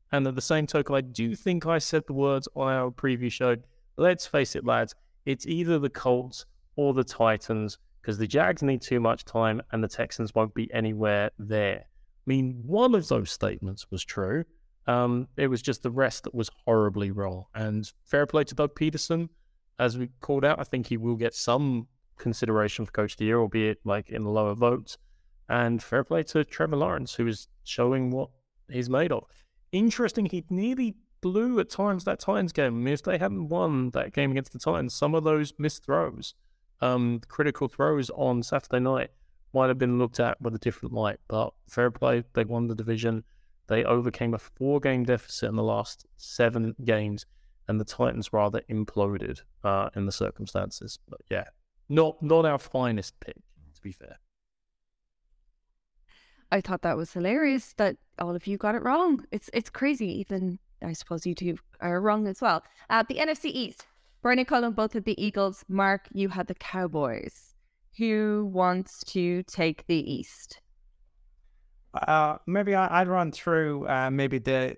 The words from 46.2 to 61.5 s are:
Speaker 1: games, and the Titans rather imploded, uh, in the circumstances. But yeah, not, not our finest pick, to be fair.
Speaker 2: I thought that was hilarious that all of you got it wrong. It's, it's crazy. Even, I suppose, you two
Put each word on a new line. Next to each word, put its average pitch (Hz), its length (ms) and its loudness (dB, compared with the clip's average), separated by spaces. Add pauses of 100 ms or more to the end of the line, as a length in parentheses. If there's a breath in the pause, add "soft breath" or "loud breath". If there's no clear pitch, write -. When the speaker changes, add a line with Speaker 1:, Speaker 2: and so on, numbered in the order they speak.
Speaker 1:
games, 107 420 0 (420)
and 107 120 0
the 107 60 -4
Titans 120 460 -2
rather 107 380 2
imploded, 104 720 -2 (220)
uh, 98 320 0
in 101 100 -2
the 98 60 -2
circumstances. 98 880 -6 (100)
But - 120 -18 (100)
yeah, 98 140 -4 (440)
not, 156 320 4
not 160 240 6
our 143 140 2
finest 120 600 -4
pick, - 160 -16 (380)
to - 80 -20
be 98 100 -12
fair. - 280 -20 (2250 soft breath)
Speaker 2:
I 196 100 2
thought 180 220 -4
that 165 120 0
was 160 160 -6
hilarious 262 640 0
that 202 200 0 (220)
all 175 160 -4
of 175 100 -8
you 196 120 -4
got 208 180 -2
it - 80 -4
wrong. 302 480 2
It's, - 200 -8
it's 233 200 -4
crazy. 254 480 -2
Even, 185 400 -4 (240)
I 165 100 -6
suppose, - 320 -8
you 175 80 -2
two 175 240 -4 (240)